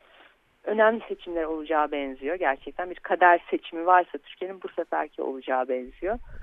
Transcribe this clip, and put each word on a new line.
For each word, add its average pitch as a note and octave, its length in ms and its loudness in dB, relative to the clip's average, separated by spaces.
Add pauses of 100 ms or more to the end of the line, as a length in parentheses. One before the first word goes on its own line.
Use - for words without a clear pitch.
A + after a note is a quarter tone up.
(640)
önemli A3 440 4
seçimler E3+ 360 -6
olacağı D#3 480 -2
benziyor. C#3 440 -6
Gerçekten F3+ 540 -4
bir F3 80 -12
kader F3 420 6 (100)
seçimi E3 360 -4
varsa F3+ 320 4
Türkiye'nin F#3 440 -12
bu F#3+ 60 -8
seferki D#3 540 -6
olacağı C3 460 -2
benziyor. C3 500 -6 (240)